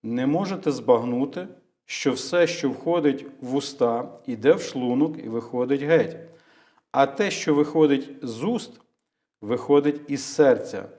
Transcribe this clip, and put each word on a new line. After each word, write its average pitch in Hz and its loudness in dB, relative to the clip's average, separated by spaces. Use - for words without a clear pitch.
Не 120 -2
можете 175 -2
збагнути, 123 0
що - -2
все, 175 2
що 156 -2
входить 147 0
в 123 -6
уста, 123 -2
іде 123 2
в 180 2
шлунок 131 -2
і 113 -10
виходить 123 -2
геть? 147 2
А 139 4
те, 185 -2
що - 0
виходить 147 4
з 117 -8
уст, - -6
виходить 143 2
із 139 -6
серця 127 2